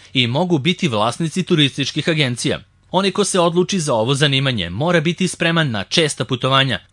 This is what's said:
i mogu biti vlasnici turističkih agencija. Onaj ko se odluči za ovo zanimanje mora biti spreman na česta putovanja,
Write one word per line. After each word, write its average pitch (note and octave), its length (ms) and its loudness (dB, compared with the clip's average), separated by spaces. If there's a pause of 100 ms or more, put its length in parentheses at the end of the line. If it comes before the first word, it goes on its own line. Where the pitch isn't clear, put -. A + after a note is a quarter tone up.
(120)
i B2+ 140 2
mogu D#3+ 320 0
biti E3+ 300 0
vlasnici A#2+ 540 -2
turističkih D3 640 0
agencija. C3+ 520 0 (320)
Onaj F#3+ 180 0
ko G3 140 0
se F#3+ 160 0
odluči F3 400 2
za D3 140 0
ovo A#2 200 2
zanimanje C3+ 560 0
mora D#3+ 300 0
biti E3+ 280 0
spreman E3 420 0
na G#2 140 -4
česta D3 400 0
putovanja, C3 540 0 (140)